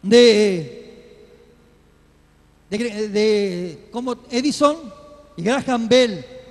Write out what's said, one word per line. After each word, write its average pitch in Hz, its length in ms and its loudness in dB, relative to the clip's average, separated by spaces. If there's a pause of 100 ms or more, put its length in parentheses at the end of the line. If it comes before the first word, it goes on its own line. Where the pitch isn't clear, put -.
de, 208 1160 2 (1500)
de, 214 400 -6
de 196 840 -2
como 240 240 -8 (140)
Edison 285 480 0 (600)
y 170 60 -10
Graham 240 440 -2
Bell. 240 380 2 (260)